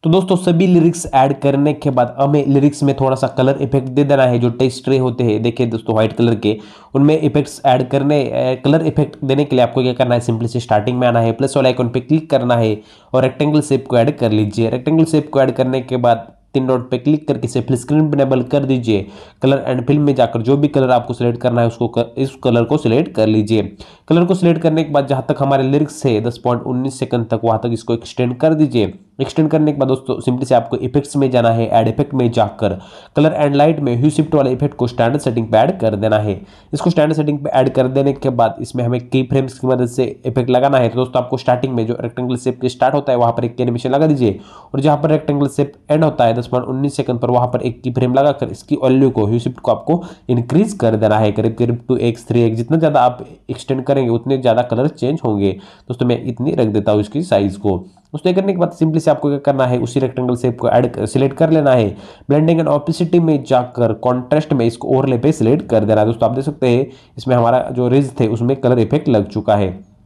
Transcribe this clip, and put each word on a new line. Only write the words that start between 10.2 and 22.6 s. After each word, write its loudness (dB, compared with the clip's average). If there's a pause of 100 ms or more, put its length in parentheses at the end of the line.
simply -2
से -4
स्टार्टिंग 0
में 2
आना 2
है, 2
प्लस -2
वाला 2
आइकन 0
पे -4
क्लिक -2
करना 2
है 0 (340)
और 4
रेक्टेंगल 0
शेप -2
को 2
ऐड 2
कर 0
लीजिए। 0
रेक्टेंगल 2
शेप 0
को 2
ऐड 4
करने -2
के -6
बाद 0 (220)
तीन 0
डॉट -2
पे -2
क्लिक 0
करके -2
इसे -2
फुल -2
स्क्रीन 0
पे -2
इनेबल 2
कर -2
दीजिए। 0 (360)
कलर 0
and -6
फिल 2
में 2
जाकर 0
जो 2
भी 0
कलर 0
आपको 0
सिलेक्ट -2
करना 0
है, 2
उसको -4
क-, -4
इस -2 (140)
कलर 2